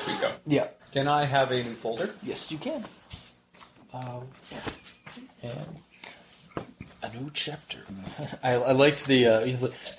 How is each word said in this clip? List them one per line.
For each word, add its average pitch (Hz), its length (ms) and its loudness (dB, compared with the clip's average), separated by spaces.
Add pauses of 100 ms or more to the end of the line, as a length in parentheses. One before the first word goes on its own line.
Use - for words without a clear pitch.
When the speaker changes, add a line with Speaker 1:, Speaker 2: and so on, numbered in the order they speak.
Speaker 1:
we 92 80 -4
go. - 180 -2 (140)
Speaker 2:
Yeah. 143 220 2 (260)
Speaker 1:
Can 139 140 2
I 147 180 4
have 135 240 4
a 123 120 0
new 117 120 -6
folder? 113 480 -4
Speaker 2:
Yes, - 280 -4
you 160 60 -8
can. 240 300 -6 (1080)
Uh, 123 280 -10 (300)
yeah. - 80 -12 (840)
And 151 400 -10 (1200)
a 107 160 -12
new 139 160 -8
chapter. - 460 -8 (340)
<laughs> - 300 -10
I, 127 120 4
I 123 180 4
liked 143 340 6
the, 127 200 8
uh, 110 180 8
he's 127 180 0
like, 127 100 0 (260)